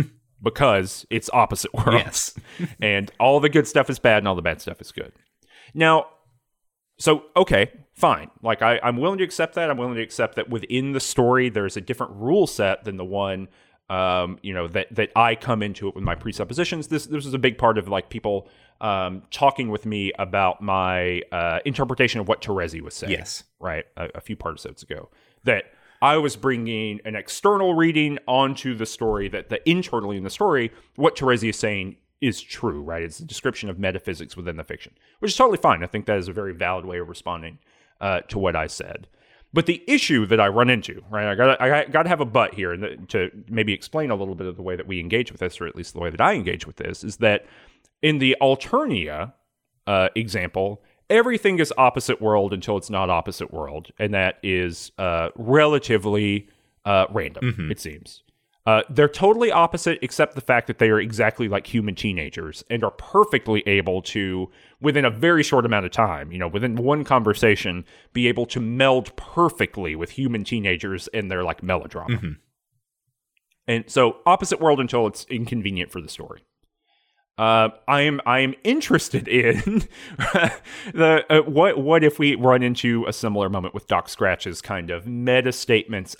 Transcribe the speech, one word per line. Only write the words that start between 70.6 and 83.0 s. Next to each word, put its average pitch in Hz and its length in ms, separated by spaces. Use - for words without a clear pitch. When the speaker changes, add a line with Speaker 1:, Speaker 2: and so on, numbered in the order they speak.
Speaker 2:
and 101 200
their, 92 140
like, 82 180
melodrama. 90 560
Speaker 1:
Mm-hmm. 90 140
Speaker 2:
And 117 220
so, 123 360
opposite 185 340
world 151 200
until 120 280
it's - 220
inconvenient 110 640
for 90 100
the 76 80
story. - 340
Uh, 113 320
I 143 140
am, 143 240
I 127 140
am 135 140
interested 233 640
in 123 560
<laughs> - 200
the, 160 360
uh, 156 120
what, 151 360
what 156 260
if 151 140
we 143 180
run 127 280
into 120 440